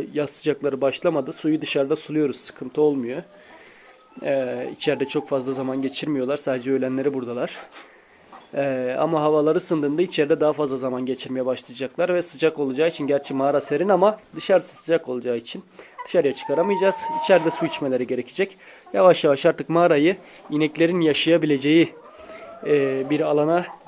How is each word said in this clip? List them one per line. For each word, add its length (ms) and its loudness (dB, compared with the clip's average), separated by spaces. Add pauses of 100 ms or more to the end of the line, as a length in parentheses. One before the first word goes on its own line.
(140)
yaz 160 -2
sıcakları 500 -4
başlamadı. 520 0
Suyu 280 0
dışarıda 360 0
suluyoruz. 400 -2
Sıkıntı 460 -6
olmuyor. 400 0 (1000)
Ee, 540 -4
içeride 280 -2
çok 240 -4
fazla 240 -2
zaman 300 -4
geçirmiyorlar. 540 -2
Sadece 360 -2
öğlenleri 420 0
buradalar. 420 -6 (1000)
Ee, 440 -2
ama 240 2
havalar 340 4
ısındığında 460 0
içeride 380 0
daha 120 4
fazla 240 -4
zaman 300 -4
geçirmeye 400 -6
başlayacaklar 680 -4
ve 80 0
sıcak 360 0
olacağı 300 0
için, 180 -4
gerçi 280 0
mağara 260 2
serin 280 -2
ama 300 4 (180)
dışarısı 400 0
sıcak 320 -2
olacağı 280 -2
için 280 -12 (420)
dışarıya 260 2
çıkaramayacağız. 640 0 (260)
İçeride 280 4
su 160 -4
içmeleri 400 -4
gerekecek. 500 -4 (360)
Yavaş 320 6
yavaş 220 2
artık 220 2
mağarayı 480 4 (340)
ineklerin 500 2
yaşayabileceği, 880 4 (800)
e, 440 0
bir 100 2
alana 460 2 (220)